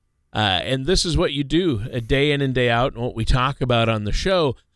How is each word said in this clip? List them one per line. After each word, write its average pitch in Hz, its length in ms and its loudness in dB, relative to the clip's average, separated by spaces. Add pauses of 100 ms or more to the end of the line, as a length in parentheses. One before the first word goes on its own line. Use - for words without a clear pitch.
(320)
Uh, 98 300 0
and 131 240 -4
this 185 180 2
is 160 120 0
what 156 160 0
you 143 100 -2
do, 143 400 0 (100)
uh, 127 60 -4
day 135 320 0
in 143 100 0
and 135 140 0
day 123 140 2
out, 120 240 2
and 117 100 -8
what 123 120 -4
we 113 100 -4
talk 131 360 2
about 117 280 2
on 110 160 0
the 101 80 -4
show. 175 420 0 (220)